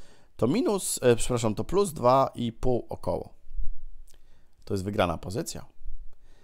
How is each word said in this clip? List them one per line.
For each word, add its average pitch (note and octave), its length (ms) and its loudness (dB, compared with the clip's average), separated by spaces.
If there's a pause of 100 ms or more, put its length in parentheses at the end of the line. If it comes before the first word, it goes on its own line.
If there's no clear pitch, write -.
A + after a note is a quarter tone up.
(360)
to A2 120 2
minus, G#3 540 0
e, A#2+ 140 6
przepraszam, A2+ 400 0
to A2 80 -4
plus G3 300 0
dwa C3 420 4
i A#2+ 160 -4
pół C3+ 380 0
około. - 460 -6 (1300)
To G#2 80 -4
jest F#2+ 100 -2
wygrana F#2+ 340 0
pozycja. - 480 -8 (800)